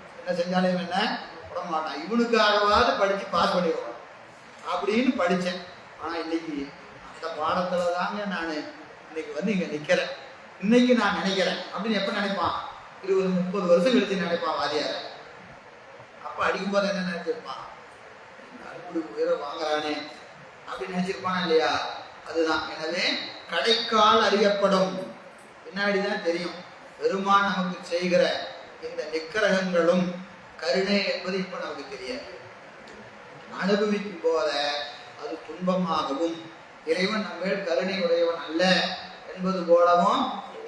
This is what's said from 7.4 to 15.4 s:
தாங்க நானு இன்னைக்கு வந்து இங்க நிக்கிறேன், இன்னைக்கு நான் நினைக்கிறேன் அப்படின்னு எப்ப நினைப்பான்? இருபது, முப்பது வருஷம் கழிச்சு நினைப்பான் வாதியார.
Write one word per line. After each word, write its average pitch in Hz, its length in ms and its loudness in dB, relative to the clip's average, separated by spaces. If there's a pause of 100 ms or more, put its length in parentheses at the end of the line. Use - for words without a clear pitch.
தாங்க 202 380 -2
நானு 165 240 -4 (520)
இன்னைக்கு 156 260 -10
வந்து 185 200 0
இங்க 175 200 0
நிக்கிறேன், 151 360 0 (500)
இன்னைக்கு 247 340 6
நான் 202 260 2
நினைக்கிறேன் 190 460 0
அப்படின்னு 196 340 -2
எப்ப 202 120 -2
நினைப்பான்? 196 440 -2 (460)
இருபது, 190 260 2
முப்பது 185 380 0
வருஷம் 175 280 6
கழிச்சு 190 300 2
நினைப்பான் 165 340 0
வாதியார. 147 340 -2 (1300)